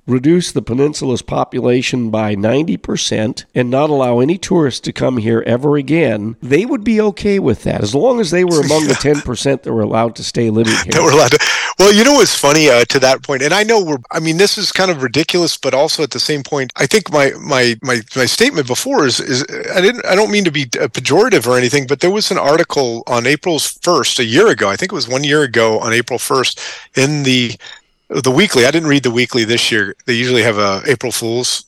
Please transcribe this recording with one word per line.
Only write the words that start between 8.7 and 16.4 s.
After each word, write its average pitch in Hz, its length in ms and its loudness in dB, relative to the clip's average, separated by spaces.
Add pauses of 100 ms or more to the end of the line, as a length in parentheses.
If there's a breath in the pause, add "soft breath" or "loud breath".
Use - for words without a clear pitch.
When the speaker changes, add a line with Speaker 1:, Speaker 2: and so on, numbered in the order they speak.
Speaker 1:
the 135 60 0
Speaker 2:
<laughs> - 60 -2
Speaker 1:
ten 147 220 0
percent 123 420 -4
that 139 80 -6
were 113 120 0
allowed 113 340 -2
to - 60 -12
stay 117 260 -2
living 110 240 2
here. - 180 -4
Speaker 2:
That 165 120 2
were 160 80 4
allowed 135 200 4
to. 147 80 4 (400 loud breath)
Well, 202 140 6
you 208 100 6
know 285 120 4
what's 214 220 4
funny, 147 320 4
uh, 120 160 4
to - 140 0
that 131 240 2
point, 135 180 -4
and 151 120 0
I 208 100 0
know 220 200 2
we're, 151 140 -2 (140)
I 165 80 -4
mean, 160 180 -2
this 196 200 2
is 196 140 -4
kind 185 200 0
of 143 100 -6
ridiculous, 156 560 -2
but 127 160 -2
also 151 300 0
at 131 80 -4
the - 80 -6
same 147 240 -4